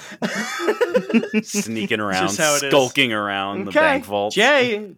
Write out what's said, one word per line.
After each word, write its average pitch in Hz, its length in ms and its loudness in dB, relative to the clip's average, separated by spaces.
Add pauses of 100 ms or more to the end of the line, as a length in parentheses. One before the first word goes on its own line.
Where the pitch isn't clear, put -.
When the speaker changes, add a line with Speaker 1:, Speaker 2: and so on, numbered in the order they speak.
(220)
Speaker 1:
<laughs> 233 1200 -2
Speaker 2:
Sneaking 113 580 -2
around, 95 280 0
Speaker 1:
Just 104 120 -2
how 151 160 4
it 139 80 0
is. 139 60 -2
Speaker 2:
skulking 135 420 4
around 101 540 -2
the 196 40 -8
Speaker 1:
Okay, 175 100 2
Speaker 2:
bank - 260 2
vaults. 104 300 -2
Speaker 1:
Jay, 226 640 2